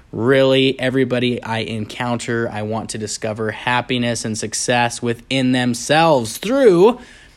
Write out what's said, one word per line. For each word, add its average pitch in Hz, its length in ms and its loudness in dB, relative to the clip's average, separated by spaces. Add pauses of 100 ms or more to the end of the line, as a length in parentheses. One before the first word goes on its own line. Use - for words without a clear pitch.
(120)
Really, 135 680 2
everybody 123 640 -2
I 113 160 -4
encounter, 117 920 -4
I 107 120 -8
want 107 280 -6
to - 60 -10
discover 107 540 -6
happiness 120 720 -2
and 110 100 -4
success 120 680 -2
within 127 480 -2
themselves 127 880 2
through 226 600 6 (380)